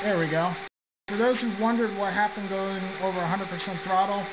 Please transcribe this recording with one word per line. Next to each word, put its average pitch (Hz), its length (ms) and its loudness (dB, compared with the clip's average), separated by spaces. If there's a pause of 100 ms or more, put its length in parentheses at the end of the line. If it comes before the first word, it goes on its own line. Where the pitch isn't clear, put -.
There 202 140 2
we 160 120 2
go. 165 240 2 (540)
For 208 80 -2
those 240 240 4
who 240 100 0 (120)
wondered 226 340 2
what 196 160 0
happened 208 380 0
going 190 320 -2 (180)
over 185 180 0
a 175 80 0
hundred 185 220 0
percent 180 380 -4
throttle 196 460 2